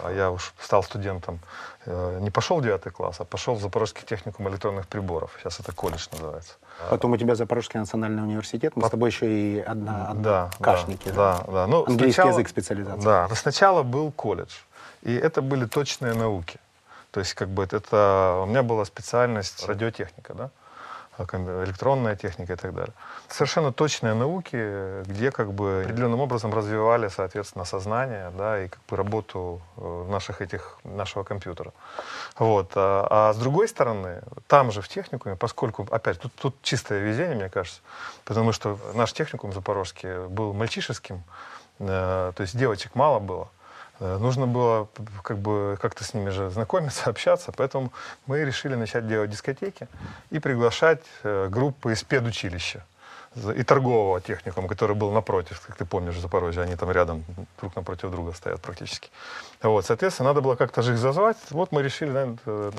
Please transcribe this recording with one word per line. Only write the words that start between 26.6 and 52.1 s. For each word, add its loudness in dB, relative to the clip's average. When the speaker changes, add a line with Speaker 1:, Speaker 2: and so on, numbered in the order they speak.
Speaker 1:
соответственно, -6
сознание, -4
да, -2
и, -8
как -16
бы, -4
работу, -4
э, -8
наших -4
этих, -10
нашего -6
компьютера. -8
Вот. 4
А, 6
а 6
с -6
другой 2
стороны, -2
там 8
же -4
в -10
техникуме, -8
поскольку, -2
опять, 0
тут, -12
тут -4
чистое -2
везение, 0
мне -4
кажется, -6
потому 2
что -4
наш 2
техникум -6
запорожский -4
был -4
мальчишеским, -6
э, 0
то -4
есть -4
девочек 0
мало 6
было. -6
Э, -2
нужно 2
было, 4
п-, -14
п-, -12
как -4
бы, 0
как-то -4
с -8
ними -2
же -2
знакомиться, -2
<laughs> -
общаться, 2
поэтому -2
мы 0
решили -2
начать -2
делать 2
дискотеки -6
и -2
приглашать, 4
э, 0
группы 0
из -2
педучилища -2